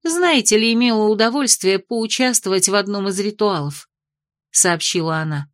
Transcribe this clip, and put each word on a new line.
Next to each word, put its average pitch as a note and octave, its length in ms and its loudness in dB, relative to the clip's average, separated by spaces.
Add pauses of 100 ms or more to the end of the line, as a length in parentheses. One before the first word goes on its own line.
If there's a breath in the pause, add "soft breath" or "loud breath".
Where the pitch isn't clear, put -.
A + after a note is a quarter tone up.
Знаете E4 560 2
ли, A3+ 140 2
имела A3+ 320 2
удовольствие A3 720 2
поучаствовать A3 880 -2
в G3 60 0
одном G3+ 340 -2
из F#3+ 120 -4
ритуалов", G3 680 -4 (640)
сообщила D#3+ 680 0
она. D3+ 340 -6